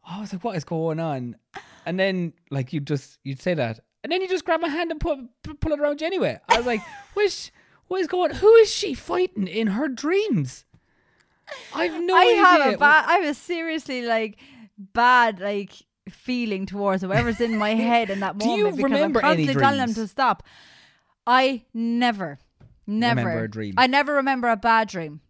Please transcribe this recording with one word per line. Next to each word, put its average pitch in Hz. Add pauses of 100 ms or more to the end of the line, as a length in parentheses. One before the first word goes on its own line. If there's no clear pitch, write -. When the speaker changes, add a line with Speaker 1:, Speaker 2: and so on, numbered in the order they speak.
Speaker 1:
I 180
was 202
like, 185
"What 214
is 156
going 160
on?" 131 (500)
And 175
then, 185 (180)
like, 135
you'd 143
just, -
you'd 135
say 180
that. 117 (220)
And 269
then 370
you 370
just 370
grab 320
my 339
hand 330
and 311
pull, 269 (140)
pu-, 302
pull 320
it 285
around 294
you 311
anyway. 262 (100)
I -
was 240
like, 233 (180)
Speaker 2:
<laughs> -
Speaker 1:
"Which, - (360)
what 381
is 330
going, 359
who 440
is 440
she 320
fighting 349
in 214
her 240
dreams?" 277 (1080)
I've 320
no 370
Speaker 2:
I 359
have 403
Speaker 1:
idea. 285
Speaker 2:
a -
ba-, 285 (220)
I 339
have 339
a 294
seriously, 320
like, 226 (400)
bad, 233
like, 202 (380)
feeling 226
towards 196
whoever's 220
in 226
my 208
Speaker 1:
<laughs> 220
Speaker 2:
head 226
in 196
that 196
Speaker 1:
Do 220
you 415
Speaker 2:
moment 381
because 269
Speaker 1:
remember 285
Speaker 2:
I'm 294
Speaker 1:
any 302
Speaker 2:
constantly 277
telling 277
them 254
Speaker 1:
dreams? 208
Speaker 2:
to 220
stop. 254 (840)
I 262 (100)
never, 233 (480)
never, 214
Speaker 1:
Remember -
a 214
dream? 107
Speaker 2:
I 254
never 277
remember 262
a 226
bad 226
dream. 156